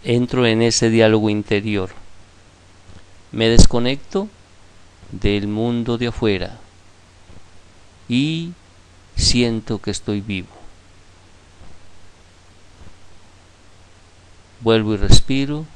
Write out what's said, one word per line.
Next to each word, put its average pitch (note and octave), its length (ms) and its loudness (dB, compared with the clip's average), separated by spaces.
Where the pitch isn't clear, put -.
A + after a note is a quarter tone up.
Entro B2 420 0
en A2+ 160 0
ese A#2 280 2
diálogo A2 400 4
interior. G#2 640 -4
Me A2+ 160 0
desconecto B2 800 6
del G2+ 340 -2
mundo A#2 500 -2
de A#2+ 100 -4
afuera G2+ 520 -2
y D#3+ 420 -2
siento A#2 640 0
que G#2 120 -8
estoy G#2 280 -6
vivo. G2 300 -10
Vuelvo A2+ 340 2
y G#2 40 -2
respiro. C#3 680 2